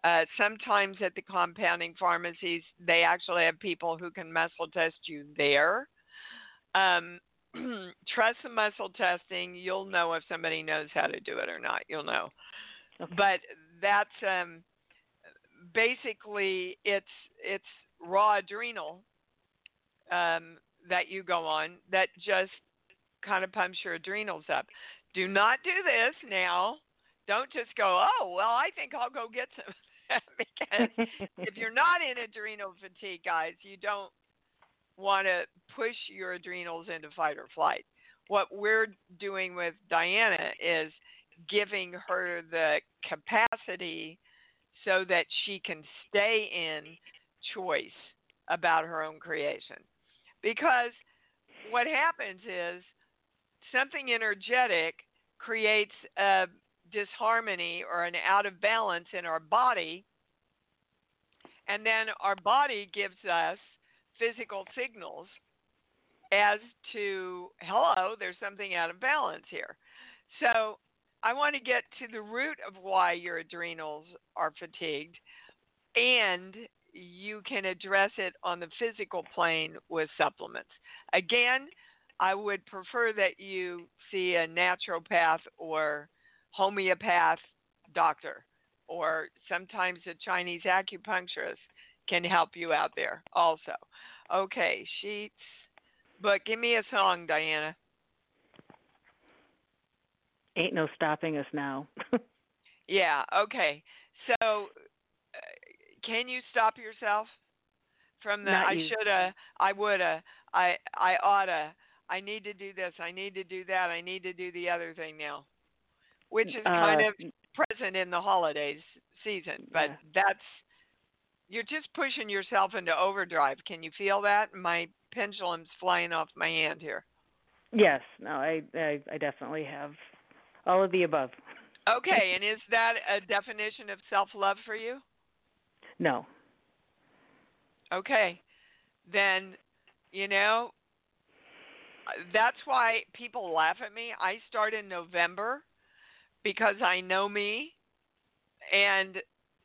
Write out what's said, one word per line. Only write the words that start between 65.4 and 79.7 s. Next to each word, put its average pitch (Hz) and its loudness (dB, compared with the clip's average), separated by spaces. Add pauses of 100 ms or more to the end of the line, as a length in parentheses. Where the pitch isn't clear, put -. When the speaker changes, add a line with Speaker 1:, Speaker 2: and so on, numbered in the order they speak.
Speaker 1:
as 208 6 (320)
to, 185 -6 (120)
"Hello, 214 2
there's 185 -8
something 196 -8
out 170 0
of 180 -12
balance 262 -2
here." - -12 (640)
So 226 0 (440)
I 226 2
want 294 0
to 269 -4
get 247 0 (100)
to 254 -10
the 220 -10
root 247 -6
of 196 -14
why 185 2
your 175 -6
adrenals 165 -10 (300)
are 160 0
fatigued, 160 -8 (760)
and 214 2 (260)
you 185 -14
can 196 -6
address 196 0
it 185 -4
on 175 -4
the 170 -10 (120)
physical 214 -6 (100)
plane 160 0 (140)